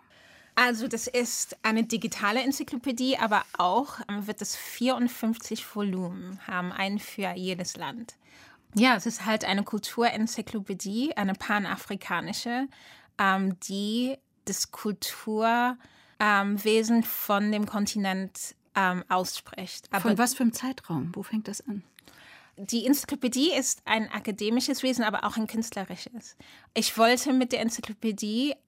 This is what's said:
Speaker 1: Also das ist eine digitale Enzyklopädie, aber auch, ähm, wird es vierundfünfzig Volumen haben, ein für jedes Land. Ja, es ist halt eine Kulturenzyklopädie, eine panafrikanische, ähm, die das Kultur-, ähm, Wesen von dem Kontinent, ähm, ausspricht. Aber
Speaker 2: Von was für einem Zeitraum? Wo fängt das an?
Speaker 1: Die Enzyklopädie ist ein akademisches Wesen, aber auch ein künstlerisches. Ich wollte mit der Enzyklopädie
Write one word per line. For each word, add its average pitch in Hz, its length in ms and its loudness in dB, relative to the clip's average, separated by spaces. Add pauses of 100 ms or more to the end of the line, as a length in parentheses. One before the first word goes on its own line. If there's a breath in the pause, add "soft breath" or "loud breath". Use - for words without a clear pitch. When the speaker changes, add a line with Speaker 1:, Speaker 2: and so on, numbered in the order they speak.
(560 soft breath)
Speaker 1:
Also 240 320 2
das 226 200 -4
ist - 540 -2
eine 220 220 4
digitale 220 580 0
Enzyklopädie, 262 760 0
aber 214 260 2 (140)
auch, 196 500 2
ähm, 202 200 -4
wird 214 140 -6
es - 140 -6
vierundfünfzig 233 1120 -2 (100)
Volumen 185 720 -4
haben, 180 240 -2
ein 196 280 -4
für 190 360 -6
jedes 185 400 -6
Land. 170 400 -10 (600 soft breath)
Ja, 240 200 8
es 196 100 -2
ist 226 220 -6
halt 220 180 0
eine 196 180 2
Kulturenzyklopädie, 220 1500 -2
eine 196 200 0
panafrikanische, 202 1300 -4 (520 loud breath)
ähm, 190 480 2
die 220 500 -2 (280)
das - 260 -4
Kultur-, 226 1080 0 (420 soft breath)
ähm, 202 440 4
Wesen 226 400 6
von 208 480 0
dem 208 160 2
Kontinent, 196 880 -2 (180)
ähm, 180 360 2
ausspricht. - 800 -4
Aber 196 180 2
Speaker 2:
Von 202 80 4
was 240 160 4
für - 80 -2
einem 233 120 4
Zeitraum? 175 600 -4
Wo 202 80 -8
fängt 214 260 -4
das 208 200 -8
an? 202 160 -8 (760 loud breath)
Speaker 1:
Die 208 300 -2
Enzyklopädie 285 640 2
ist - 320 -2
ein 220 260 0
akademisches 220 720 0
Wesen, 254 220 2
aber 208 200 0
auch 202 140 -2
ein 220 80 0
künstlerisches. 214 920 -8 (380 loud breath)
Ich - 240 0
wollte 247 340 6
mit 254 200 4
der 240 100 0
Enzyklopädie 226 920 -2 (120)